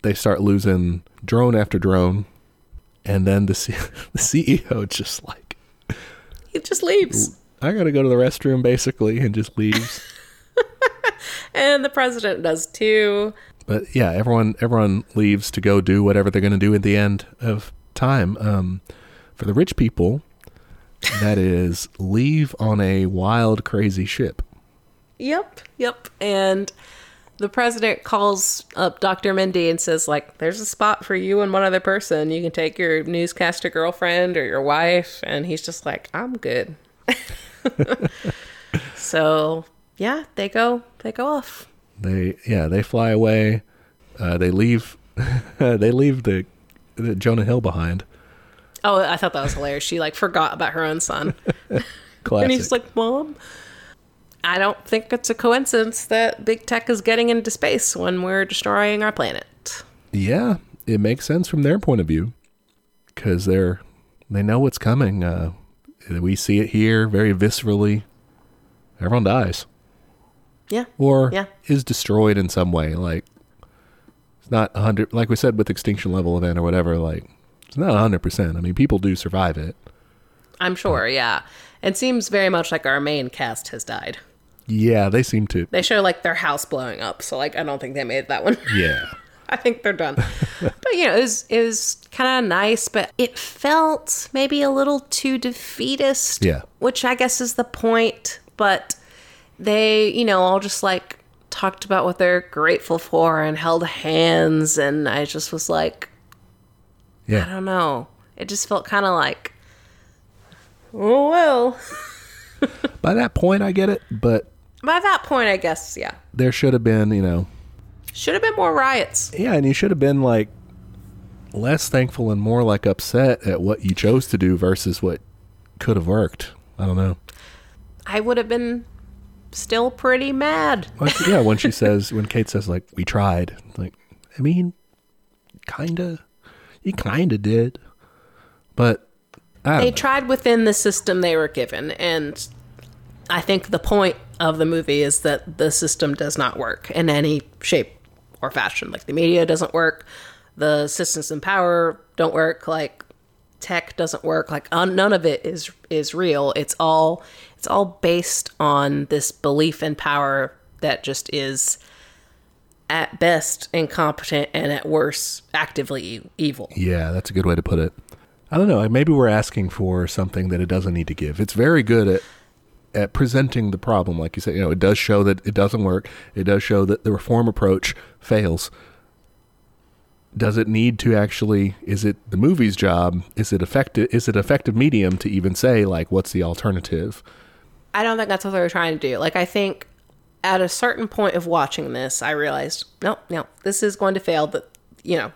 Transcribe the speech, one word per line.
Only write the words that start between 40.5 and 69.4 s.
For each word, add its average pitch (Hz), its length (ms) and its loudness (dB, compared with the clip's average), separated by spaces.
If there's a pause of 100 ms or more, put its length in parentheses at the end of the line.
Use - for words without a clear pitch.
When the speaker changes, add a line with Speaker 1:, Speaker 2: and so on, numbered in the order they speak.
Speaker 2:
they 226 120 -8
go 247 160 -4
off. - 400 -8 (320)
Speaker 1:
They, 95 380 -2 (100)
yeah, 95 200 2
they 95 160 2
fly 113 260 0
away. 110 540 4 (560)
Uh, 87 180 0
they 90 140 2
leave, 110 460 2 (100)
<laughs> - 500 -4
they 117 340 4
leave 131 320 2
the, 95 220 0 (500)
the 113 200 -4
Jonah 113 280 2
Hill 120 180 0
behind. 85 420 -2 (800)
Speaker 2:
Oh, 202 180 4
I 165 160 0
thought 180 160 -2
that 139 100 -2
was 143 100 -2
hilarious. 143 300 -6
She, 170 160 -4
like, 156 160 -4
forgot 170 380 -2
about - 200 -4
her 165 100 -4
own 156 180 -4
son. - 320 -4 (360)
<laughs> - 540 -8
Speaker 1:
Classic. 220 200 0
Speaker 2:
And 262 80 2
he's 254 200 -2
like, 240 240 -4
"Mom." 269 400 -2 (1080)
I 175 140 0
don't 196 280 0
think 220 280 -2
it's 240 160 -6
a 226 60 0
coincidence 233 680 0
that 226 400 0
big 220 200 -2
tech 226 240 -4
is 220 120 0
getting 233 280 2
into 226 220 0
space - 440 0
when 180 280 -2
we're 190 220 0
destroying 208 580 0
our 214 80 0
planet. - 720 -6 (280)
Speaker 1:
Yeah, 156 460 0 (300)
it 110 120 2
makes 107 260 0
sense 170 220 0
from 147 140 0
their 147 160 4
point 127 240 2
of 80 60 0
view, 80 260 0 (840)
'cause 92 300 -2
they're, 92 360 2 (500)
they 101 100 0
know 107 180 2
what's 135 200 0
coming. 107 440 2
Uh, 85 280 -2 (580)
we 87 260 0
see 101 240 0
it 104 100 0
here 110 380 2
very 104 280 2
viscerally. 104 680 0 (960)
Everyone 107 260 0
dies. 98 420 0 (1000)